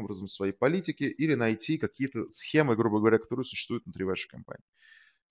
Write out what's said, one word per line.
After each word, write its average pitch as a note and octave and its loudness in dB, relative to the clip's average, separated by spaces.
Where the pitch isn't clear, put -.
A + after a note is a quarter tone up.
образом G2 -8
свои G2 -2
политики D#3+ 0
или C#3+ 0
найти A#2 0
какие-то A#2+ -4
схемы, C#3+ 2
грубо G#2+ 2
говоря, A2 8
которые B2+ -6
существуют - -8
внутри F#2+ -8
вашей F#2 -4
компании. - -16